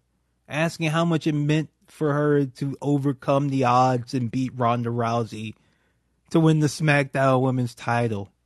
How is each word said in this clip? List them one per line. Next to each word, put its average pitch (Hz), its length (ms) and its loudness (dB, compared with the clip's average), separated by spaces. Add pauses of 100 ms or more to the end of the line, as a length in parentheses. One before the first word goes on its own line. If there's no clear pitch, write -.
(480)
asking 160 420 -4
how 165 140 0
much 170 220 0
it 156 80 0
meant 147 360 0 (180)
for 151 240 -2
her 147 320 2
to 135 360 -6
overcome 143 680 0
the 135 160 0
odds 123 500 2
and 123 160 -4
beat 127 240 -4
Ronda 120 360 -2
Rousey 113 640 -4 (760)
to 180 80 2
win 160 220 4
the 151 80 2
SmackDown 139 720 2
Women's 127 340 -2
title. 117 560 -4 (160)